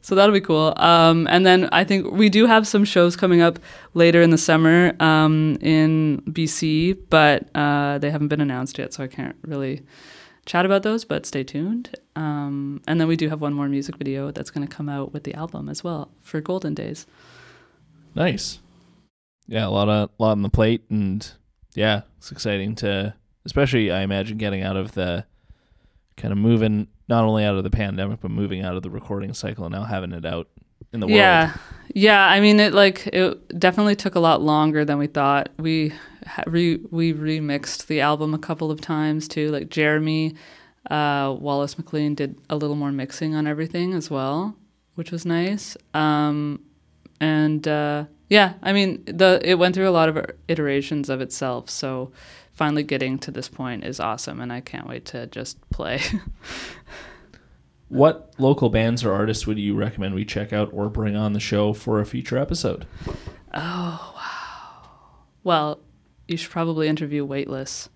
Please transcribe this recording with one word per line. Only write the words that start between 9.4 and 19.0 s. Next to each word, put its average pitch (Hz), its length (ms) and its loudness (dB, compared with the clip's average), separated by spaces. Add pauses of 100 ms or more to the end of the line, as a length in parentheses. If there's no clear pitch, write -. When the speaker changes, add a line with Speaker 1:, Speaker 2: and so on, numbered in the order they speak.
Speaker 1:
really 139 400 -6 (640)
chat 180 220 0
about 196 160 2
those, 220 200 -2
but 147 220 -6
stay 135 180 -6
tuned. 196 520 -6 (200)
Um, 143 720 -6
and 160 140 0
then 160 60 2
we 165 80 2
do 160 140 -2
have 156 120 -6
one 147 120 -2
more 143 140 -2
music 139 280 -4
video 139 340 -6
that's - 220 -10
gonna 143 160 -6
come 147 200 -10
out 139 260 -8
with 143 100 -12
the 143 100 -10
album 147 340 -10
as 143 160 -12
well 160 280 -8 (100)
for - 200 -8
Golden 170 340 -6
Days. 113 320 -12 (1040)
Speaker 2:
Nice. - 460 -4 (880)